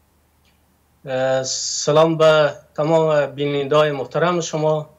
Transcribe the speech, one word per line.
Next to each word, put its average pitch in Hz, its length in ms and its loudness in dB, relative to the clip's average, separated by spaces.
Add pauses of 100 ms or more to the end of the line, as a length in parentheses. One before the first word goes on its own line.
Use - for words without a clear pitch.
(1040)
اه، 131 380 -2
سلام 160 760 0
به 156 360 4 (220)
تمام 156 500 2
بیننده‌های 143 680 0
محترم 151 500 -2
شما. 156 580 -2